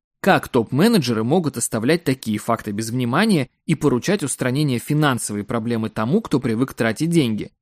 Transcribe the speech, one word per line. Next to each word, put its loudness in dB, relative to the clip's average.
как 2
топ-менеджеры 2
могут 0
оставлять 0
такие -2
факты -4
без -6
внимания 0
и 2
поручать 2
устранение 0
финансовой 0
проблемы -4
тому, 0
кто -2
привык -2
тратить -2
деньги? 0